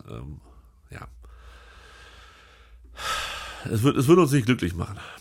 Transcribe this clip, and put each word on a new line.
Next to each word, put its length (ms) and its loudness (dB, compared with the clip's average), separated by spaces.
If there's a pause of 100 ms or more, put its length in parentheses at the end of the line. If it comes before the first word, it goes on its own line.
ähm, 320 -14 (500)
ja. 160 -16 (2750)
Es 120 0
wird, 140 4
es 120 2
wird 100 10
uns 140 4
nicht 140 2
glücklich 280 0
machen. 220 -6 (240)